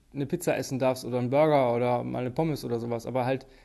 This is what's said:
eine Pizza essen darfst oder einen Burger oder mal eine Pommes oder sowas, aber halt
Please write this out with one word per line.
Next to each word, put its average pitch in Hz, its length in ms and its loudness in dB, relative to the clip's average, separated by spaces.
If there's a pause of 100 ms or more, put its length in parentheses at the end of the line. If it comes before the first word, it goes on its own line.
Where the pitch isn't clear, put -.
(140)
eine 143 120 -4
Pizza 170 300 -2
essen 131 220 -4
darfst 127 260 0
oder 120 140 -2
einen 120 120 -2
Burger 139 440 4
oder 123 300 0
mal 123 160 -4
eine 123 100 -4
Pommes 156 340 -2
oder 120 140 -2
sowas, 117 280 -6
aber 123 180 -2
halt 131 220 -2 (180)